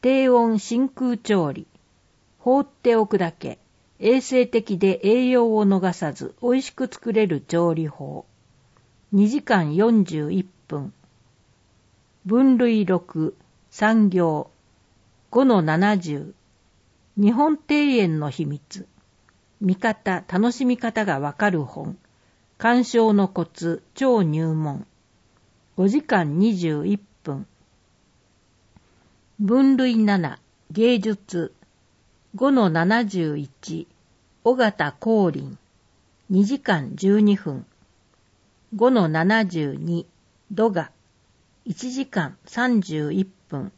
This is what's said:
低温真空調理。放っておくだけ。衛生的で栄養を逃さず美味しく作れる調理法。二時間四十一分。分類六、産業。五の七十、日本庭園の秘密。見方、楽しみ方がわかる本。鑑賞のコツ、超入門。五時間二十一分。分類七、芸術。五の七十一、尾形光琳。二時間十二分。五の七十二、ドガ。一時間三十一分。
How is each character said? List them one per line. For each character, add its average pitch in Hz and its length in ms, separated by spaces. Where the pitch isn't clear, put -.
低 262 300
温 233 280
真 247 300
空 247 300
調 170 340
理。 - 140
放 262 220
っ 277 60
て - 300
お 220 100
く 208 120
だ 170 140
け。 - 260
衛 254 220
生 254 240
的 226 320
で 190 260
栄 247 240
養 240 260
を 214 120
逃 190 260
さ 156 220
ず - 280
美 240 60
味 262 140
し - 80
く - 220
作 - 200
れ 214 140
る 156 160
調 170 320
理 160 120
法。 147 380
二 202 160
時 277 140
間 170 320
四 214 300
十 156 280
一 185 160
分。 143 260
分 254 320
類 226 300
六、 170 500
産 214 380
業。 165 420
五 254 140
の 226 180
七 180 360
十、 156 360
日 202 160
本 294 260
庭 294 140
園 160 160
の 151 120
秘 151 160
密。 147 420
見 190 160
方、 196 500
楽 208 240
し 254 140
み 247 120
方 220 280
が 160 160
わ 143 140
か 208 140
る 175 140
本。 147 340
鑑 240 260
賞 226 280
の 202 160
コ 180 160
ツ、 165 400
超 247 300
入 160 300
門。 156 340
五 185 100
時 254 160
間 165 380
二 214 160
十 156 280
一 202 160
分。 139 240
分 262 380
類 247 220
七、 196 420
芸 226 260
術。 190 560
五 247 160
の 233 200
七 190 360
十 165 320
一、 151 480
尾 247 140
形 202 440
光 214 300
琳。 139 260
二 196 160
時 262 140
間 160 380
十 196 240
二 208 160
分。 135 280
五 226 160
の 214 180
七 190 380
十 156 320
二、 170 300
ド 214 220
ガ。 165 180
一 247 280
時 262 140
間 165 300
三 240 340
十 151 320
一 190 160
分。 160 300